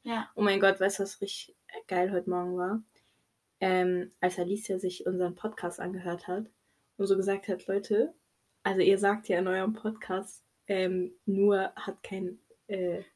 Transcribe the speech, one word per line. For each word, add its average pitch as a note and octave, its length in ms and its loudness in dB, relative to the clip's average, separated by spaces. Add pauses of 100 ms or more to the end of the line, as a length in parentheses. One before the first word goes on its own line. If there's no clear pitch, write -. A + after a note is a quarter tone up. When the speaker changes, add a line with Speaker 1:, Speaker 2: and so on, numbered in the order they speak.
Speaker 1:
Ja. A3+ 300 -6
Speaker 2:
Oh - 80 -4
mein G3 200 4
Gott, G3 180 4
weißt G3 200 2
du, G3+ 40 0
was - 180 -8
richtig - 340 -10 (320)
geil F#3 240 2
heute F3+ 180 -2
Morgen F3+ 280 -2
war? F#3+ 240 -2 (760)
Ähm, F3+ 520 2 (100)
als F3+ 180 0
Alicia F#3 400 -2
sich F#3 260 -4
unseren F3+ 300 0
Podcast F#3 460 -6
angehört F3+ 460 -6
hat G3 180 -4 (520)
und G3 100 0
so F#3+ 100 4
gesagt G3 320 0
hat, F#3+ 180 -4
"Leute, G3+ 460 2 (500)
also F#3+ 180 0
ihr F#3+ 160 6
sagt G#3 300 2
ja F3+ 120 2
in F#3 80 0
eurem F#3+ 260 0
Podcast, G#3 720 -6 (240)
ähm, F#3 440 0 (140)
nur G3 500 4
hat - 260 -10
kein, F#3+ 380 -8 (280)
äh, F#3 340 -2 (140)